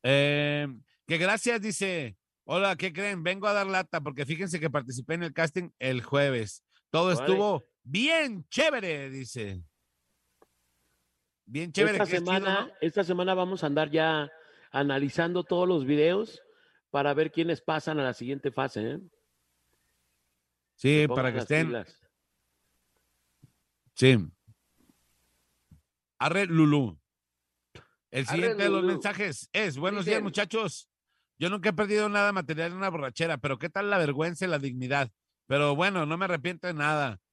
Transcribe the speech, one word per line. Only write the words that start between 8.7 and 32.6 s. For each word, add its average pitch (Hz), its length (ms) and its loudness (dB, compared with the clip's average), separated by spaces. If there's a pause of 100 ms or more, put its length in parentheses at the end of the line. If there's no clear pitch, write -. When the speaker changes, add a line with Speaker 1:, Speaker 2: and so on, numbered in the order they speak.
Speaker 1:
dice. 113 520 -8 (1800)
Bien 151 280 -8
chévere, 208 260 4
Speaker 2:
Esta 202 80 4
Speaker 1:
qué 175 120 0
chido, 175 80 -2
Speaker 2:
semana, 196 400 2
Speaker 1:
¿no? - 140 -16
Speaker 2:
esta 170 240 2
semana 180 300 0
vamos 185 280 -2
a 160 40 0
andar 147 240 2
ya 156 400 2 (400)
analizando 143 760 0
todos 180 240 2
los 160 160 2
videos 160 560 2 (500)
para 143 240 2
ver 156 180 0
quiénes 165 280 0
pasan 156 380 -2
a 139 60 0
la 123 100 -2
siguiente 135 380 -6
fase, 127 400 -2
¿eh? 156 60 -8 (1800)
Speaker 1:
Sí, 147 260 4
Speaker 2:
Se - 60 4
Speaker 1:
para 127 60 0
Speaker 2:
pongan 127 180 0
Speaker 1:
que 120 40 -4
Speaker 2:
las 123 80 -4
Speaker 1:
estén. 156 240 2
Speaker 2:
pilas. 113 320 -8 (1900)
Speaker 1:
Sí. 127 220 6 (2000)
Arre 175 280 0
Lulú. 147 520 4 (1120)
El 135 160 -2
Speaker 3:
Arre - 100 -4
Speaker 1:
siguiente 202 280 2
de 202 60 4
los 190 120 2
Speaker 3:
Lulú. 180 120 2
Speaker 1:
mensajes 196 580 -4
es, 190 260 -2
"Buenos 190 260 -2
días, 208 120 2
Speaker 3:
Dicen 208 80 -2
Speaker 1:
muchachos. 202 640 -4 (500)
Yo 170 120 -2
nunca 202 200 0
he - 20 -2
perdido 208 360 2
nada 202 240 2
material 165 380 -2